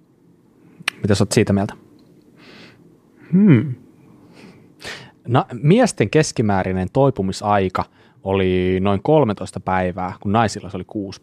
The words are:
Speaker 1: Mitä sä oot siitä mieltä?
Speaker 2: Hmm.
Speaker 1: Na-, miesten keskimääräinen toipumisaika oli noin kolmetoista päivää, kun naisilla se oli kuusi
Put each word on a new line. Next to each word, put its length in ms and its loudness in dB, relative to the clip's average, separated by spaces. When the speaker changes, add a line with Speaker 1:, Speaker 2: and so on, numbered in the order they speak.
Speaker 1:
Mitä 140 2
sä 80 0
oot 80 -4
siitä 220 2
mieltä? 200 -2
Speaker 2:
Hmm. 420 4
Speaker 1:
Na-, 180 0
miesten 460 2
keskimääräinen 840 0
toipumisaika 920 0
oli 560 0
noin 240 -2
kolmetoista 560 0
päivää, 600 -4
kun 120 -6
naisilla 380 -2
se 80 -12
oli 100 -10
kuusi 360 -12